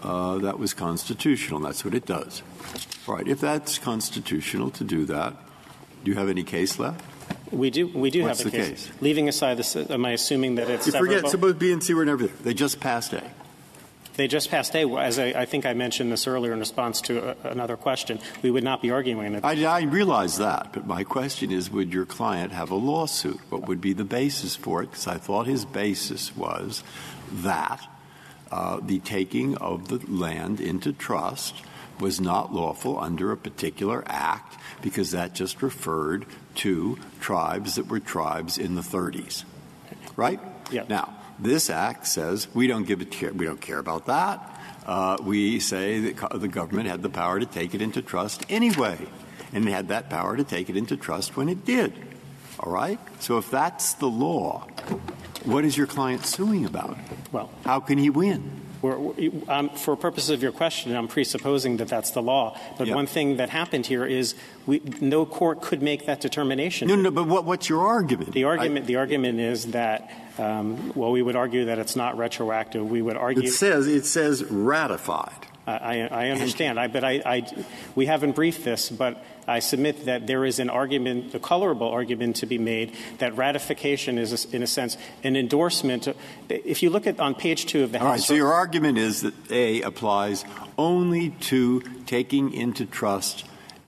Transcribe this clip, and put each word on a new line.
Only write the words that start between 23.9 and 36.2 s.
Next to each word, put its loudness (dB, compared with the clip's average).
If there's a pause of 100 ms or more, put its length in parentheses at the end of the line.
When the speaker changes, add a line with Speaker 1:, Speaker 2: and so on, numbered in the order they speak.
Speaker 1:
the -2
basis -2
for -2
it? -10
'Cause -8
I -4
thought -2
his 0
basis -4
was -6 (480)
that, -2 (680)
uh, -2
the 0
taking -2
of -4
the -2 (100)
land -2
into -2
trust -4 (420)
was -2
not 0
lawful -2
under -2
a -4
particular -4
act -2 (240)
because -2
that -2
just -4
referred -2 (300)